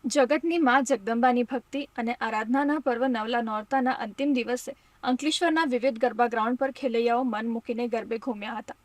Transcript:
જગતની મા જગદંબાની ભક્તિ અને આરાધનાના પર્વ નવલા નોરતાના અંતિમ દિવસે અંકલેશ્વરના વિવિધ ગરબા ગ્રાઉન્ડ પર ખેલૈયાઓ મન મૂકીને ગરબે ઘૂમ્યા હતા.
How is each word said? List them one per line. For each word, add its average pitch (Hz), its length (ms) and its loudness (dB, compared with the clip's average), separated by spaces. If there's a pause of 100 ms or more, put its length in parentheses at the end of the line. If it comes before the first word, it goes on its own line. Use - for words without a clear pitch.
જગતની 302 500 2
મા 269 220 6
જગદંબાની 240 600 2
ભક્તિ 262 380 -4 (160)
અને 233 160 -2
આરાધનાના 240 680 0
પર્વ 247 280 0
નવલા 233 340 0
નોરતાના 226 500 0
અંતિમ 262 420 -2
દિવસે 247 400 -2 (300)
અંકલેશ્વરના 311 640 0
વિવિધ 247 340 0
ગરબા 240 280 2
ગ્રાઉન્ડ 233 320 0
પર 269 120 0
ખેલૈયાઓ 233 520 0
મન 226 260 -2
મૂકીને 233 400 -4
ગરબે 226 300 -4
ઘૂમ્યા 214 360 -6
હતા. - 200 -10 (100)